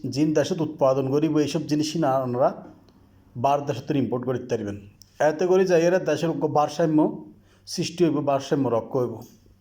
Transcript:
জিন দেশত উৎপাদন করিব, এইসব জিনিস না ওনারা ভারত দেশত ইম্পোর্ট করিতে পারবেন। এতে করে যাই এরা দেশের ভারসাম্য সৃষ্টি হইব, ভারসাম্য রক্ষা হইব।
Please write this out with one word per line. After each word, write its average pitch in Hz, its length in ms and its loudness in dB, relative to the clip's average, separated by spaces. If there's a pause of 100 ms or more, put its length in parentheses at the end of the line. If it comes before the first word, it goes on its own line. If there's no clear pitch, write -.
জিন 151 240 0
দেশত 160 280 0
উৎপাদন 135 480 2
করিব, 151 280 2
এইসব 147 300 0
জিনিস 151 280 -2
না 135 240 0
ওনারা 131 440 0 (800)
ভারত 139 220 2
দেশত - 280 -6
ইম্পোর্ট 123 340 -2
করিতে 120 320 -2
পারবেন। 101 320 -10 (300)
এতে 156 280 2
করে 185 180 4
যাই 175 160 4
এরা 175 180 4
দেশের 160 300 0
ভারসাম্য 151 960 0 (400)
সৃষ্টি 175 400 -2
হইব, 147 200 2
ভারসাম্য 139 440 0
রক্ষা 117 300 -2
হইব। 113 220 -4 (400)